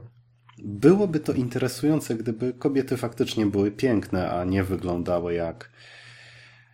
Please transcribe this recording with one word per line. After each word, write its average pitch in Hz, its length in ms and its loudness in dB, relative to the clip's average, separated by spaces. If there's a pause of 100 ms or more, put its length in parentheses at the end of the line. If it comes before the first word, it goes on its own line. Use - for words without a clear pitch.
(640)
Byłoby 151 560 4
to 151 140 -2
interesujące, 131 840 0
gdyby 117 380 -4
kobiety 135 440 0
faktycznie 117 480 -2
były 101 260 2
piękne, 101 600 0
a 90 120 -2
nie 95 200 2
wyglądały 87 680 -2
jak... 82 360 -6 (1040)